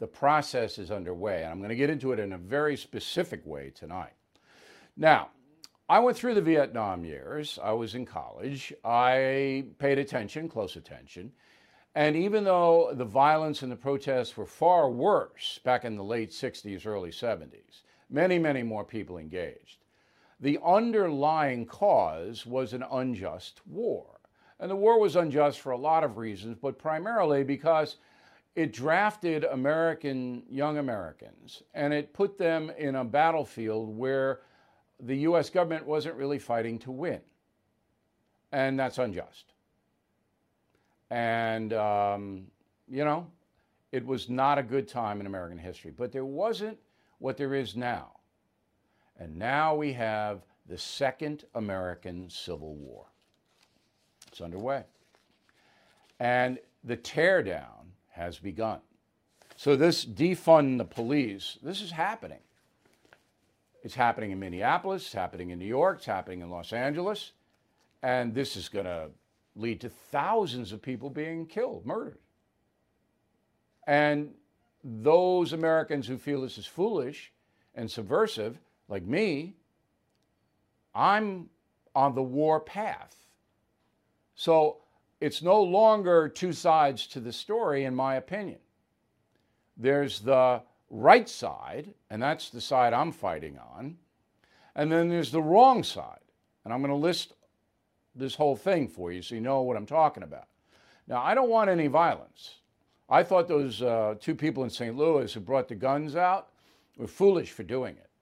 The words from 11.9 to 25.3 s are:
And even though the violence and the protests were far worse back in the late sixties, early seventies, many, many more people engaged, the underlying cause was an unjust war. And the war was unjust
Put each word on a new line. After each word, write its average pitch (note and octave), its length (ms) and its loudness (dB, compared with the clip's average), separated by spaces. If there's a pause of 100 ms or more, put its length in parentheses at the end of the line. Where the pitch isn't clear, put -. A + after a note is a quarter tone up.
And D3+ 180 4
even G3+ 300 2
though F3 480 6
the B2+ 120 -4
violence D3 580 4
and B2+ 100 -8
the A#2+ 40 -10
protests C3+ 600 -2
were G2+ 100 -8
far E3 420 4
worse C3+ 760 0
back B2 200 2
in A2 120 -6
the G2 80 -10
late A2+ 280 -4
sixties, G2+ 540 -10
early F#2+ 240 -6
seventies, E2 720 -8 (260)
many, F3 300 2
many C#3+ 240 0
more G#2+ 220 -6
people F2+ 340 -10
engaged, D#2+ 600 -10 (600)
the C#3+ 260 -2
underlying D#3 1000 2
cause G#2+ 800 0
was B2 260 -4
an B2+ 200 -8
unjust F#2+ 720 -6
war. D#3+ 540 -8 (400)
And D3+ 100 -6
the G3 60 -4
war G#3+ 240 6
was F3 160 4
unjust D3 420 4